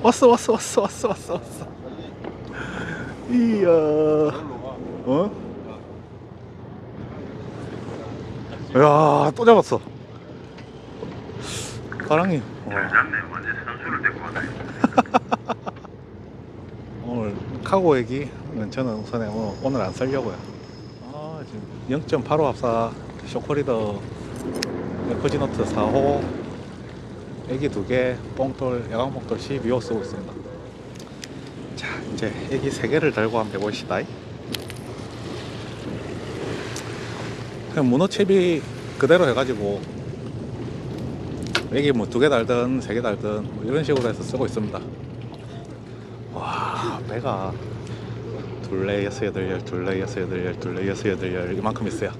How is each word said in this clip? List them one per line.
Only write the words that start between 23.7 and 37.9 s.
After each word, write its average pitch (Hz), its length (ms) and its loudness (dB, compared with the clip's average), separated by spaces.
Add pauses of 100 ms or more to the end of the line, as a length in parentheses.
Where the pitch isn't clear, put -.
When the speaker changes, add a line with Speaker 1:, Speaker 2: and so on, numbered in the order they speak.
Speaker 1:
에코지노트 131 560 2
사 - 160 2
호 135 400 6 (1300)
애기 131 200 0
두 101 180 -2
개, 127 300 4 (180)
뽕돌, 127 560 0
야광뽕돌 120 480 0
십이 117 300 -2
호 123 100 4
쓰고 113 220 -2
있습니다. 95 320 -8 (1400)
자, - 100 -6 (260)
이제 107 200 -2 (180)
애기 135 180 0
세 117 200 -2
개를 147 240 4
달고 110 260 4
한번 104 180 0
해봅시다. 98 420 0 (3750)
그냥 139 160 6
문어채비 180 720 6 (360)